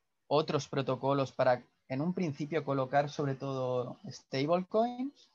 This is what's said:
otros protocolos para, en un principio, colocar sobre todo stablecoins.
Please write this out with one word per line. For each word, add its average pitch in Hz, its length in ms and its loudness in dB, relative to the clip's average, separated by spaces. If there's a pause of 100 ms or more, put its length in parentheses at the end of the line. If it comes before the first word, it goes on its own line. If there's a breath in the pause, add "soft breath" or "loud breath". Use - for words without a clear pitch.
(280)
otros 151 420 2
protocolos 135 640 0
para, 127 300 4 (260)
en 131 120 -2
un 175 120 0
principio, 156 500 -2
colocar 143 460 0
sobre 139 260 -2
todo 127 640 -4 (100)
stablecoins. 214 1300 -2